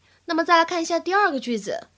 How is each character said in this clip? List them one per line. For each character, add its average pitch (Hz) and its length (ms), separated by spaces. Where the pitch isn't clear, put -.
那 339 80
么 320 100
再 349 140
来 339 80
看 349 160
一 - 20
下 330 160
第 359 140
二 403 160
个 269 100
句 240 160
子 - 420